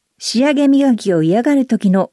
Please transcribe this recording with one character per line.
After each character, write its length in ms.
仕 260
上 100
げ 120
磨 300
き 180
を 80
嫌 220
が 100
る 120
時 260
の 200